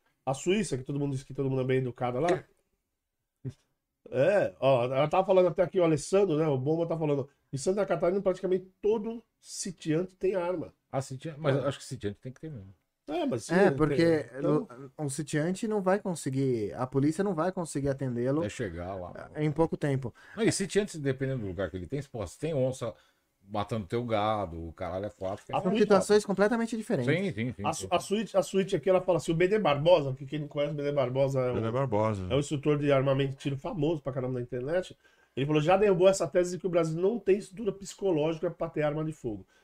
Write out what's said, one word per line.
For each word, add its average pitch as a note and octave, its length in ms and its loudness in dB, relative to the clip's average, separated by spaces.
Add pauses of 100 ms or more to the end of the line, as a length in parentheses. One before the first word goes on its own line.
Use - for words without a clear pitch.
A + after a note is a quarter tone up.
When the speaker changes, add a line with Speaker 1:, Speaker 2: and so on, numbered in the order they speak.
(260)
Speaker 1:
a C#3 80 0
Suíça, F3+ 420 0
que B2 60 -6
todo C#3+ 160 -4
mundo C#3+ 140 -2
diz C3 100 -4
que - 120 -18
todo C#3 140 -2
mundo C3+ 140 0
é - 20 0
bem C3 140 2
educado B2 400 -4
lá. F3 240 2 (1700)
É, C#3 500 2
ó, B2+ 240 4
ela C3+ 240 0
tava F#3 180 2
falando F#3 220 6
até E3+ 140 0
aqui, F3+ 180 0
o F3 40 6
Alessandro, E3 520 2
né, D#3+ 100 2
o C#3 120 2
Bomba D#3+ 280 0
tá E3 120 -4
falando, D3 300 -2 (240)
em C#3 40 -6
Santa F#3+ 300 0
Catarina F3 340 2
praticamente F#3 460 0 (140)
todo A3+ 420 0 (180)
sitiante E3+ 760 -4
tem F#3+ 180 0
arma. F3 380 -4 (180)
Speaker 2:
Ah, C3+ 100 -2
sitiante? C#3 400 -10
Mas C#3+ 160 2
Speaker 1:
É. C#3 40 2
Speaker 2:
eu C3 80 -2
acho C3+ 100 -4
que - 60 -18
sitiante G#2 360 -8
tem C3 120 -14
que - 80 -20
ter D#3+ 100 -12
mesmo. G2 240 -16 (340)
Speaker 1:
É, D#4 180 -2
mas C3+ 180 -2
sim, E3 100 -2
Speaker 3:
É, F#3+ 140 6
Speaker 1:
tem, C#3 80 2
Speaker 3:
porque D#3 500 2 (120)
Speaker 1:
então D3+ 300 0 (280)
Speaker 3:
o, D#3 100 -4
o C3+ 40 -2
sitiante D#3+ 560 -2
não G#3+ 160 0
vai F#3 160 2
conseguir, C3 760 -2
a B2+ 120 -4
polícia D3 380 0
não G3+ 100 0
vai E3 160 -2
conseguir D3+ 380 -4
atendê-lo C3+ 560 -2
Speaker 2:
É F3 40 -4
chegar F2+ 460 -6
lá. - 420 -12
Speaker 3:
em D#3 140 0
pouco D#3+ 260 0
tempo. C3+ 380 -2 (220)
Speaker 2:
Não, A3 80 -2
e F#3+ 80 4
sitiante, G3 460 -2
dependendo C3+ 440 -2
do G2+ 60 -6
lugar F#2 220 -2
que F#2+ 60 -8
ele F2 120 -6
tem, C#3+ 120 -4
se, C3+ 80 -12
pô, G#2+ 180 -6
se - 120 -16
tem D#3+ 160 -4
onça C3 400 -2 (560)
matando G#2 380 -4
teu A#2+ 160 -2
gado, G#2 640 -2
o E2 40 -12
caralho F#2 340 -6
é G#2 40 -8
quatro, F#2+ 340 -8
que - 80 -10
é - 40 -2
Speaker 1:
A C#3 40 0
Speaker 3:
São F3+ 120 0
Speaker 1:
suíte A3 100 4
Speaker 3:
situações G3+ 420 6
completamente A3 520 0
diferentes. D3+ 360 0
Speaker 2:
Sim, F#3 200 0
sim, A#2+ 200 -4
sim, G2 140 -10
Speaker 1:
A D#3 60 0
Speaker 2:
sim. D#3+ 100 -8
Speaker 1:
su-, F#2+ 80 -8
a F3 80 2
suíte, G3 380 -2
a F#3 60 6
suíte F#3+ 340 0
aqui, E3 120 0
ela F#3 120 6
fala F3+ 180 2
assim: E3 140 -2
o - 20 2
B F3+ 140 4
D G#3+ 100 2
Barbosa, D3+ 560 4
que C#3 100 -12
quem D3+ 140 -6
não D3 100 -6
conhece D3 240 -2
o D3+ 40 -6
B C#3+ 80 -4
D C#3+ 80 0
Barbosa C3+ 480 2
é B2+ 100 0
o B2 60 -2
Speaker 4:
B G#2 40 0
D A2+ 120 0
Barbosa. G#2+ 580 0
Speaker 1:
é B2+ 60 2
o - 20 2
instrutor D3 400 0
de C#3+ 140 2
armamento C3+ 400 2
de C3+ 60 -10
tiro C#3 180 -4
famoso D#3+ 440 -2
pra C3+ 120 -6
caramba B2+ 220 -4
na B2 80 -4
internet. C3+ 540 -4 (400)
Ele C3 100 0
falou: D3+ 140 4
já E3+ 160 6
derrubou F#3+ 320 6
essa F#3+ 200 4
tese F3+ 240 2
de F3 80 -6
que - 60 -6
o F#3 40 0
Brasil E3 320 2
não G#3+ 160 2
tem G3 200 4
estrutura G3 340 -6
psicológica E3+ 800 -2
pra E3 180 -6
ter D#3 140 -2
arma D3+ 220 0
de D#3 80 -4
fogo. G#2+ 320 -8 (200)